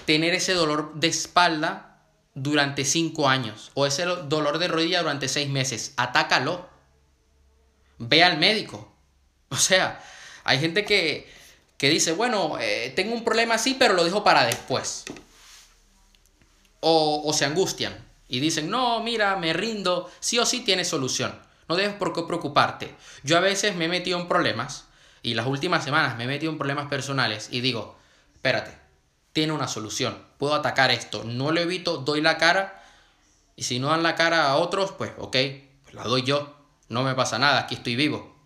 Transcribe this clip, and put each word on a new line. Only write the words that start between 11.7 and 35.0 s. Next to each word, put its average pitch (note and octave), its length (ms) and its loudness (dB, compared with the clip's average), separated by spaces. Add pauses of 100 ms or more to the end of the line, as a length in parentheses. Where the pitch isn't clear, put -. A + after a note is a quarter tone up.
que C#3 140 2
dice, E3 220 2
"Bueno, F#3+ 460 0
eh, A2+ 380 -2
tengo G#3 180 0
un A3+ 100 -6
problema A3+ 320 2
así, B3+ 180 0
pero A#3+ 180 4
lo F3+ 100 4
dejo F#3 220 0
para D3 220 6
después". - 580 -4 (1800)
O, D#3 420 4
o D3+ 120 -2
se - 100 0
angustian C#3 580 -2 (260)
y B2 120 -4
dicen, D#3 300 -2
"No, A#3 320 0
mira, G#3+ 340 0
me E3 160 -2
rindo". F3+ 580 -2 (100)
Sí - 180 -2
o A#3 80 2
sí B3 140 -2
tiene F#3 260 0
solución. B2+ 520 -4 (300)
No E3 80 0
debes G3+ 180 0
por E3 180 -2
qué E3 100 -4
preocuparte. C#3+ 720 0 (300)
Yo D3+ 120 4
a F3 40 4
veces G3 360 2
me E3 100 0
he - 20 -2
metido F3+ 320 -2
en F3 80 -6
problemas C3+ 560 0 (380)
y A#2 120 -2
las A2+ 120 -2
últimas D3+ 360 0
semanas C3+ 340 0
me A#2+ 80 -6
he B2 40 -4
metido D3 240 -4
en D3 60 -8
problemas C#3 300 -4
personales B2+ 600 -2
y B2 100 -4
digo, A#2 380 -4 (360)
"Espérate, A2+ 380 -2 (600)
tiene D#3 200 0
una C#3 160 -2
solución. G#2+ 540 -6 (160)
Puedo D3 160 0
atacar C3+ 360 2
esto. A#2 340 -4
No B2 260 -2
lo E3+ 100 2
evito, F3 360 -2
doy D3 240 -2
la D#3+ 180 2
cara. F3+ 460 2 (720)
Y C3 80 -10
si B2 140 -4
no C3+ 100 -2
dan E3 140 2
la E3 140 2
cara E3 320 4
a C#3 80 4
otros, F#3+ 360 0
pues - 260 -8